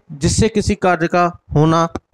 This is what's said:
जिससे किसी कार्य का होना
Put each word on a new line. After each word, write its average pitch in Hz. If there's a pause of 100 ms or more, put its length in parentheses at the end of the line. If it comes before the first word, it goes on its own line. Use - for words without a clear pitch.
(120)
जिससे 160
किसी 208
कार्य 170
का 175 (300)
होना 165 (280)